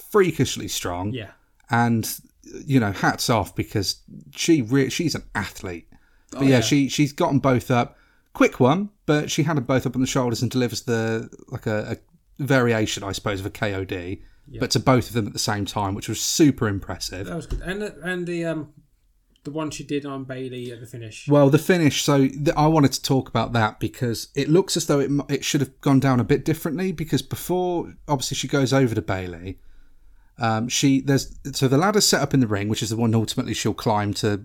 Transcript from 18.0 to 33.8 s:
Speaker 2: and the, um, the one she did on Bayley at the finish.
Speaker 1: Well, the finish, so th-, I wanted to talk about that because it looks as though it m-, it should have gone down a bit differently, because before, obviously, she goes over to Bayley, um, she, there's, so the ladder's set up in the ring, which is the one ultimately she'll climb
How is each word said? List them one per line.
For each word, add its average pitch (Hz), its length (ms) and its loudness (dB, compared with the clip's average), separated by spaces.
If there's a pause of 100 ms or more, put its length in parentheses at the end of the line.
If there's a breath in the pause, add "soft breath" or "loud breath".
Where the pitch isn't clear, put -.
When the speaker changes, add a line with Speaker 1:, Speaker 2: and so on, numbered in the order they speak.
Speaker 2:
and 180 240 -6
the, 170 200 -4
um, 156 260 -6 (720)
the 147 60 -10
one 156 200 -6
she 147 140 -12
did 143 220 -4
on 135 180 -8
Bayley 127 480 -10
at 113 80 -16
the 117 60 -16
finish. 113 420 -12
Speaker 1:
Well, 143 220 8
the 143 80 6
finish, 170 460 2
so 139 220 4
th-, 147 300 -2
I 151 120 4
wanted 160 240 6
to - 100 -6
talk 131 260 0
about 113 240 -2
that 110 280 0
because 113 540 -4
it 139 140 -2
looks 175 300 4
as 160 80 -2
though 147 140 2
it 139 100 0
m-, 143 180 0
it 135 160 -2
should - 160 0
have - 220 -6
gone 139 180 6
down 131 180 4
a 117 60 2
bit 131 220 2
differently, 170 460 -2
because 151 280 -2
before, 175 720 -4 (160)
obviously, 139 280 -2
she - 120 -6
goes 135 240 2
over 131 220 4
to 104 80 0
Bayley, 92 560 -8 (800)
um, 113 300 -2
she, 135 340 2
there's, 135 360 0 (140)
so 131 160 0
the 131 80 4
ladder's 202 300 4
set 156 160 2
up 143 100 -2
in 139 80 4
the 123 60 4
ring, 104 240 -2
which 110 120 -2
is 107 60 -4
the 107 80 -2
one 113 180 2
ultimately 113 380 -2
she'll 107 220 -2
climb 104 400 0